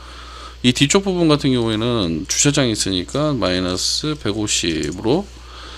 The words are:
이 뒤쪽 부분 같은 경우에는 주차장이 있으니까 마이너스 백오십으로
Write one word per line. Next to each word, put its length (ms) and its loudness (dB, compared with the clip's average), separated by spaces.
이 100 6
뒤쪽 320 4
부분 240 2
같은 240 4
경우에는 760 0
주차장이 460 2
있으니까 640 0
마이너스 880 0
백오십으로 1040 0